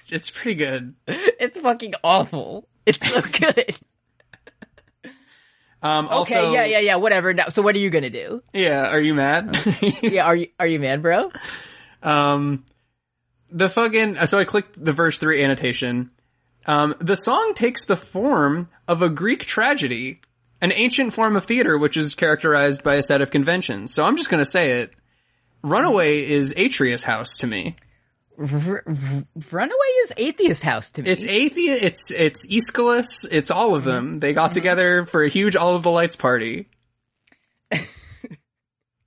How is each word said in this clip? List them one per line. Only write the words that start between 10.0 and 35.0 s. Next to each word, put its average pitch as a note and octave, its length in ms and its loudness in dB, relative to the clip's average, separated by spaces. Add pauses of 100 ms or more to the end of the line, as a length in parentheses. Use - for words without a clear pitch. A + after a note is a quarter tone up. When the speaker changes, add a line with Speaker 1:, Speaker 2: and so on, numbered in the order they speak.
Speaker 2:
Yeah, F#3+ 240 2
are E3+ 80 4
you, E3+ 140 -2 (100)
are F3+ 80 0
you D#3+ 140 0
mad, C#3 220 -2
bro? F#3+ 280 2 (720)
Speaker 1:
Um, C#3+ 640 0 (840)
the F3 180 0
fucking, A3 480 0 (100)
so G3+ 120 2
I F#3+ 60 4
clicked - 380 -4
the D#3 100 0
verse D#3+ 260 0
three D#3 260 0
annotation. B2 680 -2 (540)
Um, D3 360 0
"The E3+ 160 0
song G4 380 0
takes B3 300 -4
the G3 120 0
form F3 720 -2 (200)
of E3+ 140 0
a F3 80 2
Greek F3 340 -2
tragedy, C#3 760 -2 (400)
an F3+ 120 0
ancient A#3+ 400 0
form A3 240 0
of F#3 80 -2
theater A#3 340 2
which D3 180 0
is D3+ 180 -2
characterized D3 680 2
by C#3+ 120 2
a C#3+ 80 2
set C#3 180 2
of C3+ 100 -2
conventions." C#3 640 -2
So D3+ 80 0
I'm A3 140 2
just E4 140 -4
gonna D3+ 160 2
say C3+ 340 2
it. A2 120 -8 (680)
Runaway D#3 680 2
is C#3+ 280 2
Atreus C#3+ 480 0
House A#2 340 -2
to C3+ 80 -4
me. G#2+ 300 -6 (600)
Speaker 2:
R-, D3+ 480 -4
r-, C#3 380 -6 (260)
Runaway F4+ 360 -2 (160)
is - 160 -4
Atheist D4 440 0
House B2 300 -2
to C#3+ 100 -10
me. F3+ 80 -4
Speaker 1:
It's F#3 140 -2
athe-, A#3+ 320 0
it's, C4 540 0
it's D#3+ 420 0
Aeschylus, A#3+ 720 0
it's D#3 260 0
all G3 240 2
of C3+ 100 -2
Speaker 2:
Mm-hmm. C3 60 0
Speaker 1:
them. B2+ 300 -2
They C#3+ 140 0
got D#3+ 160 2
Speaker 2:
Mm-hmm. F3 40 -8
Speaker 1:
together F3+ 520 2